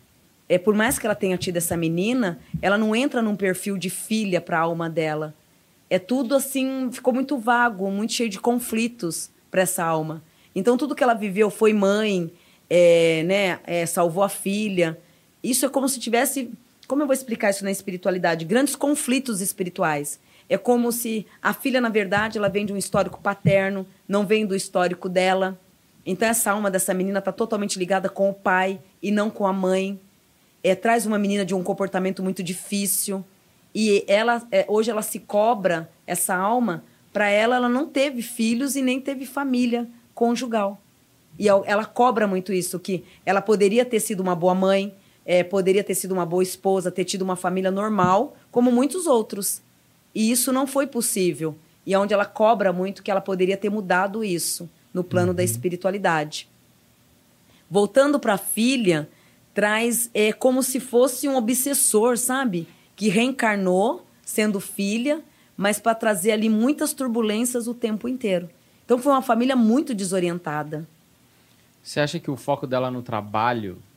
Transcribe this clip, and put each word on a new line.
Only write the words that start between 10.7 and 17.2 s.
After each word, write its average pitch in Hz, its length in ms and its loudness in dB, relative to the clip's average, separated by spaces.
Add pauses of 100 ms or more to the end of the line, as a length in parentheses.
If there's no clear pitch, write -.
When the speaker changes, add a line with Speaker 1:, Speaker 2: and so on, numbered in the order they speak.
Speaker 1:
tudo 285 180 -4
que 294 100 0
ela 240 100 4
viveu 202 360 0
foi 214 220 4
mãe, 202 580 2 (380)
é, 170 560 6
né, 190 400 0
é, 170 220 -2
salvou 175 380 0
a 202 40 2
filha. 196 720 -2 (440)
Isso 247 220 0
é 262 40 2
como 269 200 0
se 262 120 -4
tivesse, 240 500 -2 (360)
como 277 160 0
eu 294 40 0
vou 285 80 2
explicar 226 360 -2